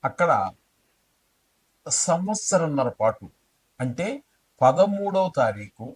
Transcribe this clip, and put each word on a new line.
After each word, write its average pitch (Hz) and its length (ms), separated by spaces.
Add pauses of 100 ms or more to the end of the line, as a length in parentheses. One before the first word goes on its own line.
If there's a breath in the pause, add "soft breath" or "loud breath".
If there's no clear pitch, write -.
అక్కడ 117 460 (1400)
సంవత్సరంన్నర 165 1000
పాటు 110 400 (500)
అంటే 165 440 (380)
పదమూడవ 190 760
తారీఖు 110 600